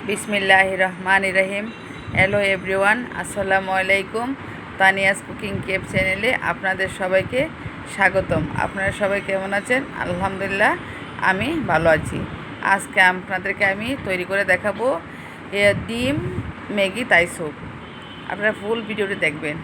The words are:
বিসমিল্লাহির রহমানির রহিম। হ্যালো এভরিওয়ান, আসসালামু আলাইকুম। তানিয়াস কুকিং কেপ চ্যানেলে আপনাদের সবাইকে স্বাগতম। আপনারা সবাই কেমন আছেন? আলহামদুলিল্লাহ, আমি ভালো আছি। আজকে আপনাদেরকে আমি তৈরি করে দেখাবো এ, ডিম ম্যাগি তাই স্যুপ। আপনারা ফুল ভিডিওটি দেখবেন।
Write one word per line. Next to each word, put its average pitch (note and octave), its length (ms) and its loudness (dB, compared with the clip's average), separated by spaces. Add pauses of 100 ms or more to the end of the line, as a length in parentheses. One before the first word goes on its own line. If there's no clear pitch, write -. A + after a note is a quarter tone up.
বিসমিল্লাহির F#3+ 760 4
রহমানির F#3 540 2
রহিম। G3+ 260 0 (520)
হ্যালো G3 220 4 (140)
এভরিওয়ান, F#3+ 440 2 (240)
আসসালামু F#3+ 580 0
আলাইকুম। G3 480 0 (520)
তানিয়াস F#3+ 460 4
কুকিং G3 280 -8 (120)
কেপ F#3+ 160 -2 (100)
চ্যানেলে F#3+ 380 0 (220)
আপনাদের F#3+ 380 -2 (100)
সবাইকে F#3+ 420 2 (520)
স্বাগতম। F#3+ 500 2 (200)
আপনারা G3 280 -2 (100)
সবাই G3 260 2
কেমন F#3+ 320 -2
আছেন? B3 220 0 (220)
আলহামদুলিল্লাহ, F#3+ 680 0 (560)
আমি G3 180 0 (240)
ভালো D#3+ 160 4 (100)
আছি। D3+ 200 -4 (560)
আজকে G3 260 0 (120)
আপনাদেরকে F#3 520 -2 (100)
আমি G#3 140 -4 (200)
তৈরি F3+ 220 -2
করে G3 220 2
দেখাবো G3+ 360 2 (720)
এ, - 20 4 (260)
ডিম B3 280 0 (600)
ম্যাগি G3 360 0
তাই F3 140 6 (100)
স্যুপ। D3+ 180 -6 (800)
আপনারা G#3 280 0
ফুল A3 200 -2 (100)
ভিডিওটি G3+ 260 -2 (100)
দেখবেন। D3+ 380 -2